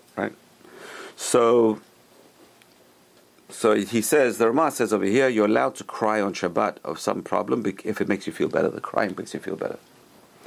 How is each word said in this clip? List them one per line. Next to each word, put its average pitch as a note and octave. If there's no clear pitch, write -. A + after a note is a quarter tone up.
right? G#2+
So, A#2
so A2
he G#2+
says, B2
the A2+
Rama D3
says A2+
over G2
here, B2+
you're G#2+
allowed A#2+
to -
cry G#2+
on F#2+
Shabbat F#2+
of D#2+
some G#2
problem G2+
bec-, G2
if G#2
it F#2+
makes G2
you E2
feel D#2
better. D#2+
The -
crying -
makes -
you -
feel F#2
better. -